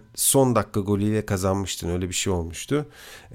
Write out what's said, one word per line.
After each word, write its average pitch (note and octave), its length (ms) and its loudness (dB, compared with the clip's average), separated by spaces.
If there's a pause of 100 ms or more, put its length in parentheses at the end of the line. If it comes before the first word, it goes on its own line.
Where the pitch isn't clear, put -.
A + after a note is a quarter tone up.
(140)
son C3 400 4
dakika G#2+ 260 0
golüyle G#2 460 0
kazanmıştın, F#2+ 640 -2
öyle F2+ 180 -2
bir F2 60 -6
şey - 180 -2
olmuştu. F2 540 -4 (480)